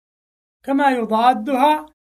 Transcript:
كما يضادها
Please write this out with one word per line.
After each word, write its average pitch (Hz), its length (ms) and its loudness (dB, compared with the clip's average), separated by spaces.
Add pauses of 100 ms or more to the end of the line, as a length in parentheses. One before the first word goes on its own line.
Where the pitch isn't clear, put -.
(640)
كما 277 260 0
يضادها 247 960 0 (160)